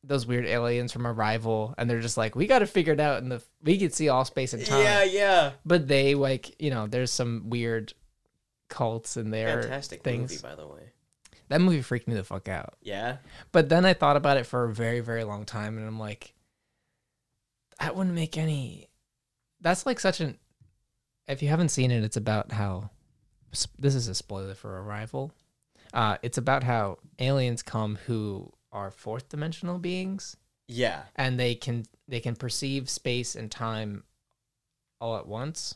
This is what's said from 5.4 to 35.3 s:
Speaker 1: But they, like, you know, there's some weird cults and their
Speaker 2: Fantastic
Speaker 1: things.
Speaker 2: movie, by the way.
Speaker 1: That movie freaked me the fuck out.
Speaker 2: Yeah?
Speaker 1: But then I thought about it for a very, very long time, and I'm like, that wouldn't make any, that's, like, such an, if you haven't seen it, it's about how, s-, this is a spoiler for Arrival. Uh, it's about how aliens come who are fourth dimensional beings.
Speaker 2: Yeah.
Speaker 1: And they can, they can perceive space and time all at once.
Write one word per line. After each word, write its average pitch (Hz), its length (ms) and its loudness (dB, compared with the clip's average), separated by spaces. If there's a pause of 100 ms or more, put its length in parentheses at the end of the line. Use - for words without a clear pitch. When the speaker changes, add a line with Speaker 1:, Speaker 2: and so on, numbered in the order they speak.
Speaker 1:
But 160 220 4
they, 139 300 6
like, 135 440 -2
you 147 100 0
know, 113 180 -2
there's 123 240 0
some 117 380 -2
weird 117 440 -2 (760)
cults 113 480 -4
and 107 160 -4
their 113 300 0
Speaker 2:
Fantastic 131 400 -8
Speaker 1:
things. 123 300 -4
Speaker 2:
movie, - 100 -12
by 73 140 -14
the 76 100 -16
way. 71 140 -18 (720)
Speaker 1:
That 147 100 4
movie 175 220 4
freaked 120 260 -4
me 117 60 0
the 98 100 -2
fuck 95 240 -8
out. 92 340 -6
Speaker 2:
Yeah? 113 360 -8 (340)
Speaker 1:
But 156 160 6
then 170 160 6
I 190 80 8
thought 147 240 4
about 139 220 4
it 123 80 -2
for 123 180 0
a 113 100 -2
very, 117 260 0
very 113 220 -4
long 104 220 -6
time, 107 340 -6
and 110 80 -8
I'm 110 140 -8
like, 104 340 -12 (1500)
that 156 160 -4
wouldn't 185 180 0
make 160 240 -2
any, 147 500 -4 (720)
that's, 175 260 0
like, 247 140 -2
such 185 200 0
an, 147 180 -4 (920)
if 135 140 -4
you 147 60 2
haven't 160 220 4
seen 127 200 2
it, 113 140 2
it's 110 120 -2
about 107 360 0
how, 101 380 -4 (640)
s-, - 160 -4 (100)
this 139 160 4
is 120 140 0
a 92 60 -6
spoiler 95 400 -8
for 95 280 -12
Arrival. 110 500 -8 (600)
Uh, 110 300 2
it's - 160 -2
about 131 240 2
how 113 360 0 (200)
aliens 127 440 2
come 107 440 -2
who 104 440 -4 (220)
are 101 180 -8
fourth 117 380 -10
dimensional 165 500 -6
beings. 185 580 -6 (320)
Speaker 2:
Yeah. 117 340 -2 (140)
Speaker 1:
And 131 220 0
they 123 160 2
can, 117 300 -4 (240)
they 123 120 -4
can 117 160 -4
perceive 131 520 -4
space 123 460 -2
and 110 160 -10
time 110 540 -6 (960)
all 117 180 -4
at - 80 -10
once. 120 500 -8